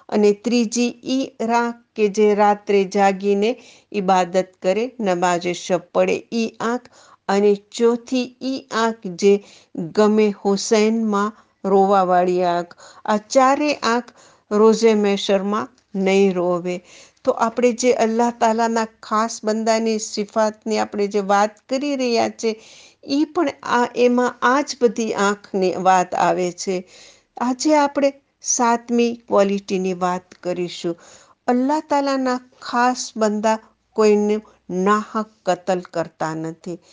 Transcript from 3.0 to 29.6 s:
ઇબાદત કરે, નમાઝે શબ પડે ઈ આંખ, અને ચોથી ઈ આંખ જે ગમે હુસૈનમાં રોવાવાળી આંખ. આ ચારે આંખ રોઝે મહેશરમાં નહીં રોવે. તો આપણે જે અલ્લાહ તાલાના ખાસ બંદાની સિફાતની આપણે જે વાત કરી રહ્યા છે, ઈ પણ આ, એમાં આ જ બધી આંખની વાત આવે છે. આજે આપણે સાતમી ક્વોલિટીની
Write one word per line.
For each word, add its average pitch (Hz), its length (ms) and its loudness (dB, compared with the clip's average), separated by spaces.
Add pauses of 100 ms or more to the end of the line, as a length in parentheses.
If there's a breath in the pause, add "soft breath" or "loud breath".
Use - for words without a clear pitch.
ઇબાદત 185 560 0 (160)
કરે, 220 360 -2
નમાઝે 180 540 -2
શબ 175 280 -4 (120)
પડે 185 400 0
ઈ 226 260 -4
આંખ, 240 220 -4 (460 soft breath)
અને 202 280 4 (160)
ચોથી 240 720 -2
ઈ 262 300 -8
આંખ 220 340 -2
જે 202 380 2 (320 loud breath)
ગમે 208 580 2 (120)
હુસૈનમાં 214 880 0 (320 soft breath)
રોવાવાળી 185 800 2
આંખ. 175 340 -2 (280 loud breath)
આ 214 120 0
ચારે 269 560 2
આંખ 233 300 -2 (480 soft breath)
રોઝે 220 420 4
મહેશરમાં 202 760 0 (280)
નહીં 196 380 2
રોવે. 180 500 -2 (400 loud breath)
તો 262 80 0
આપણે 233 400 0
જે 240 220 2
અલ્લાહ 233 460 0
તાલાના 226 480 0 (160)
ખાસ 226 400 -4
બંદાની 220 560 -2
સિફાતની 214 800 -4
આપણે 208 300 -2
જે 208 120 -2
વાત 202 500 -2
કરી 277 260 -4
રહ્યા 233 340 -2
છે, 220 340 -6 (420 loud breath)
ઈ 285 200 0
પણ 311 240 -2 (140)
આ, 240 320 0
એમાં 247 460 2
આ 254 200 2
જ - 200 -8
બધી 226 320 0
આંખની 202 640 -2
વાત 185 400 2
આવે 175 360 0
છે. 180 380 -8 (480 loud breath)
આજે 254 380 0
આપણે 285 380 2 (280)
સાતમી 233 760 0
ક્વોલિટીની 196 800 -2